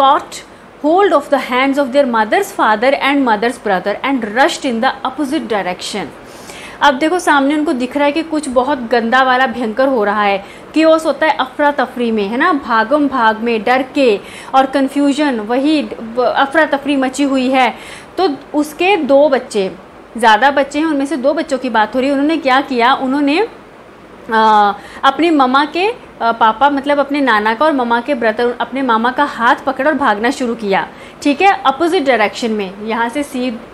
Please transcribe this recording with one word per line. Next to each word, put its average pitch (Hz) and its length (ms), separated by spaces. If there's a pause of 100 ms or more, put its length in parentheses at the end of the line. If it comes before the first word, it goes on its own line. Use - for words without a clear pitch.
caught 277 420 (440)
hold 359 260
of 294 160
the 269 120 (120)
hands 262 220
of 277 180
their 285 140
mother's 233 500
father 247 480
and 277 220
mother's 226 400
brother 196 280 (160)
and 254 140 (140)
rushed 311 240
in 233 180
the 254 100 (160)
opposite 262 420
direction। 185 560 (760)
अब 277 140
देखो 311 240
सामने 294 360
उनको 302 180
दिख 254 240
रहा 294 100
है 294 60
कि 320 100
कुछ 302 260
बहुत 262 300
गंदा 233 440
वाला 262 240
भयंकर 240 420
हो 247 160
रहा 208 180
है। 196 220 (300)
Chaos 320 320
होता 294 200
है 302 60
अफरा 285 380
तफरी 262 400
में, 214 160
है 220 100
ना, 330 160
भागम 269 560
भाग 226 300
में, 226 240
डर 262 220 (100)
के 240 260 (340)
और 269 120
confusion, 277 720
वही 269 420
ब-, 226 540
अफरा 302 300
तफरी 277 300
मची 262 260
हुई 269 260
है। 262 260 (440)
तो 349 120 (240)
उसके 349 420
दो 277 320
बच्चे, 220 440 (460)
ज़्यादा 220 320
बच्चे 277 280
हैं, 311 80
उनमें 285 200
से 320 100
दो 269 180
बच्चों 277 240
की 254 120
बात 214 240
हो 254 60
रही 262 80
है। 285 60
उन्होंने 294 220
क्या 269 240
किया, 254 340
उन्होंने, 285 540 (840)
अ, 214 400 (320)
अपनी 277 260
मम्मा 277 340
के, 339 240
अ, 480 80 (260)
पापा 226 480
मतलब 285 280
अपने 277 220
नाना 220 340
का 262 100
और 311 80
मम्मा 240 280
के 285 140
ब्रदर, 240 460
अपने 247 220
मामा 233 280
का 269 140
हाथ 277 320 (100)
पकड़ 269 200
और 311 80
भागना 233 360
शुरू 247 240
किया, 190 340 (340)
ठीक 285 200
है, 392 240
Opposite 311 380
direction 226 460
में। 202 360
यहाँ 226 220
से 285 140
सी 247 360 (140)